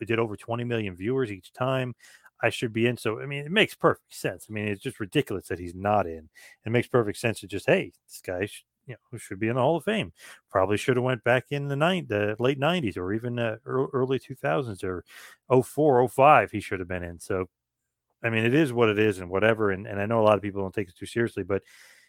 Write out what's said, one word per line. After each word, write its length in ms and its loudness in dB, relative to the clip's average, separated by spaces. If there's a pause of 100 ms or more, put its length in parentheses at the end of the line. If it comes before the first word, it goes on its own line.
did 140 0
over 180 -2
twenty 280 -6
million 320 -4
viewers 340 -4
each 220 -16
time, 420 -2 (480)
I 80 2
should 240 -4
be 120 2
in. 120 0
So, 220 -4
I 40 -10
mean, 220 -10
it 40 -8
makes 240 2
perfect 400 0
sense. 340 -8
I 40 -14
mean, 160 -4
it's 140 -4
just 180 -8
ridiculous 480 -4
that 100 -6
he's 160 -10
not 320 0
in. 220 -12 (380)
It 40 -6
makes 160 2
perfect 320 0
sense 220 -2
to 60 -14
just, 200 -8
"Hey, 260 2 (140)
this 140 -20
guy 240 -6
sh-, 180 -8 (240)
you 60 -14
know, 60 -18 (120)
who 80 -12
should 220 -12
be 80 0
in 80 -2
the 60 0
Hall 140 2
of 80 -8
Fame. 280 -4 (380)
Probably 260 4
should 200 0
have 60 0
went 220 -2
back 260 2
in 160 -4
the 100 -4
nine-, 320 0
the 300 0
late 200 0
nineties 400 0
or 160 -4
even, 240 -4
uh, 180 -2 (100)
ear-, 280 -2
early 240 0
two 160 -16
thousands 500 -4
or 180 -4 (460)
oh 140 6
four, 380 4
oh 80 4
five, 420 6
he 100 -4
should 180 -6
have 100 -8
been 140 -4
in." 160 -10
So, 300 -4 (760)
I 60 -2
mean, 160 0
it 100 2
is 180 4
what 180 4
it 80 2
is 200 4
and 120 -12
whatever. 420 2
And, 140 -6
and 120 -8
I 80 -2
know 140 2
a 80 6
lot 80 8
of 60 -2
people 180 -4
don't 140 -4
take 160 -6
it 60 -20
too 100 -14
seriously, 360 -2
but 200 -2 (460)